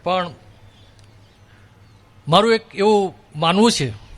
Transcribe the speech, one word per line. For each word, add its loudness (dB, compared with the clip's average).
પણ -4
મારું 2
એક -6
એવું 0
માનવું 2
છે -4